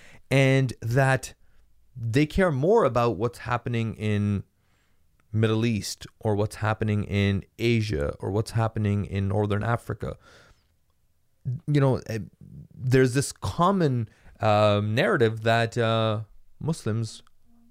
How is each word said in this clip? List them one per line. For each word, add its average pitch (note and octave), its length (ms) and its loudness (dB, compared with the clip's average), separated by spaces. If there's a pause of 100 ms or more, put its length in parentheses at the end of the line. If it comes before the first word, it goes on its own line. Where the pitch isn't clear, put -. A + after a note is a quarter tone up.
(320)
and C3+ 500 2
that C3 520 0 (640)
they A#2 300 0
care F3+ 260 0
more E3+ 320 2
about A#2+ 340 2
what's A#2 220 -4
happening A#2 560 -4
in G#2 480 0 (880)
Middle A2 340 2
East A2 420 -4 (120)
or G#2+ 160 -2
what's G#2 220 -4
happening G#2+ 460 -2
in G2 400 0 (160)
Asia G#2+ 600 0
or G#2 120 -6
what's G#2+ 200 -4
happening G#2+ 540 -2
in G2 220 -4
Northern G#2 360 -2
Africa. A2+ 540 -6 (1500)
You D3 120 2
know, C3 280 2
eh, A2 120 -6 (540)
there's C3 400 4
this C3+ 180 -2
common, D3+ 800 0 (300)
uh, G#2+ 440 4
narrative A2+ 600 0
that, A2+ 340 0
uh, A2+ 440 0 (380)
Muslims A2+ 640 -4 (480)